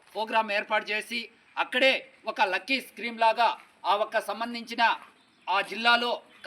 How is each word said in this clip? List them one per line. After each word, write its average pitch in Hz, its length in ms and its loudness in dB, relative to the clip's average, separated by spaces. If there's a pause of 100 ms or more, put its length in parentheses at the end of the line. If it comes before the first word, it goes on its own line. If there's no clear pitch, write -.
(140)
ప్రోగ్రామ్ 220 380 -2
ఏర్పాటు 214 380 -2
చేసి 214 380 -6 (300)
అక్కడే 254 520 0 (160)
ఒక 220 140 -6
లక్కీ 202 400 0
స్క్రీమ్ 226 400 -12
లాగా 226 380 4 (280)
ఆ 190 100 4
ఒక్క 208 240 -2
సంబంధించిన 233 760 -2 (540)
ఆ 190 100 4
జిల్లాలో 233 600 2 (240)